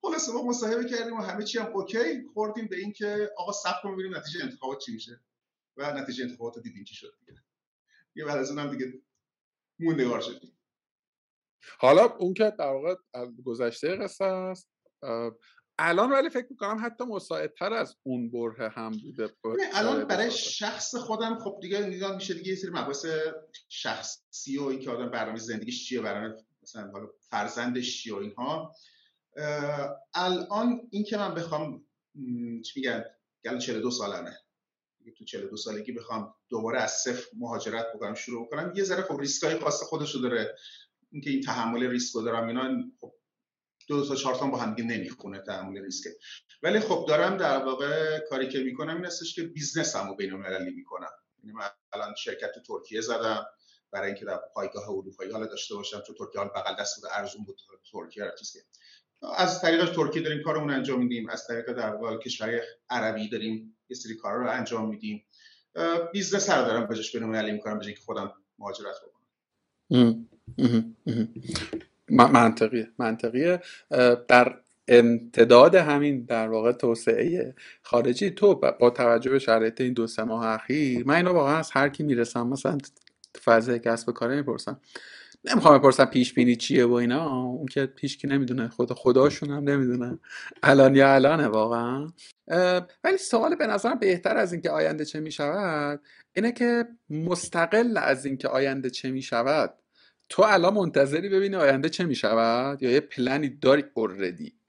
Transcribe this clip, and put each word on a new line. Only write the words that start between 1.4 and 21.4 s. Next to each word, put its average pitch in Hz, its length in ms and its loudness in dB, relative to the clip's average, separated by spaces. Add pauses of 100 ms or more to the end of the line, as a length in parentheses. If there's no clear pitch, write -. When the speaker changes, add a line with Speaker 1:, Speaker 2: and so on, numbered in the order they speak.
Speaker 1:
چی 226 160 -6
هم 202 140 -8
اوکی، 233 500 -4 (100)
خوردیم 214 340 -6
به 185 80 -8
این 202 180 -8
که 208 440 -4
آقا 202 140 -8
صبر 185 320 -6
کن 196 100 -8
ببینیم 185 220 -10
نتیجهٔ 156 280 -10
انتخابات 131 340 -10
چی - 160 -14
می‌شه 117 260 -16 (580)
و 143 160 -6
نتیجهٔ 127 320 -10
انتخابات 117 300 -12
رو 117 60 -16
دیدیم 98 220 -18
چی - 120 -20
شد - 240 -20
دیگه. - 200 -20 (760)
یه 151 100 -12
بعد 143 120 -2
از 135 120 -4
اونم 143 220 -6
دیگه 127 220 -8 (880)
موندگار 135 420 0
شدیم. - 360 -14 (1200)
Speaker 2:
حالا 156 260 8
اون 190 280 -2
که 214 260 0
در 156 60 -2
واقع 139 300 -4 (180)
از 123 160 -12 (160)
گذشتهٔ 123 500 -4
قصه 196 300 -6
است، 185 420 -6 (340)
اه، 117 300 -6 (480)
الان 175 320 2
ولی 269 180 2
فکر 247 200 -6
می‌کنم 220 360 -6
حتی 233 180 -10
مساعدتر 175 720 -6
از 220 300 -6
اون 123 280 -6
بره 117 380 -6
هم 110 220 -10
بوده 110 380 -8 (120)
با 113 120 -6
Speaker 1:
نه، - 100 -2 (100)
الان 220 200 0
Speaker 2:
شرایط 285 140 -4
Speaker 1:
برای 214 220 -2
Speaker 2:
سازه. 247 120 -6
Speaker 1:
شخص - 540 -8
خودم 226 440 -6
خب 196 220 -10